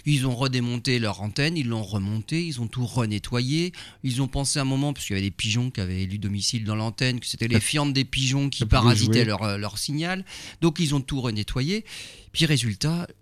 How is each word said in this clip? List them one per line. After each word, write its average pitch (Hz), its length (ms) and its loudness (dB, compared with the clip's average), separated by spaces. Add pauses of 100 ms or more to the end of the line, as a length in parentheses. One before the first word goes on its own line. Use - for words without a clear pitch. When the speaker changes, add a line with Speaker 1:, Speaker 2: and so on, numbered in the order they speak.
Speaker 1:
Ils 139 200 2
ont 127 80 0
redémonté 123 640 0
leur 104 220 -2
antenne, 139 380 -2
ils 123 100 -2
l'ont 113 140 -2
remontée, 107 640 -2
ils 131 160 -6
ont 113 40 -2
tout 123 200 -4
renettoyé. 123 880 -2 (300)
Ils 131 180 0
ont 135 40 2
pensé 139 320 -2
un 139 60 0
moment, 135 300 0
parce - 100 -10
qu'il 101 100 -4
y 98 40 0
avait 98 100 0
des - 20 0
pigeons 120 400 0
qui 110 120 -4
avaient 92 220 -2
élu 98 140 -6
domicile 101 460 -2
dans 107 120 -2
l'antenne, 113 440 -2
que - 60 -12
c'était - 200 -2
les 117 100 4
Speaker 2:
Ça 113 40 6
Speaker 1:
fientes 147 320 0
des 135 140 2
pigeons 135 420 0
qui - 120 -4
Speaker 2:
ça 120 40 2
pouvait 117 160 6
Speaker 1:
parasitaient 110 380 6
Speaker 2:
jouer. 113 80 6
Speaker 1:
leur, 107 160 0
euh, 101 160 0
leur 101 180 -6
signal. 170 480 -2 (380)
Donc, 170 180 2
ils 147 140 4
ont 139 80 2
tout 131 180 -4
renettoyé. 127 640 -2 (480)
Puis, - 140 4
résultat, 147 600 2 (160)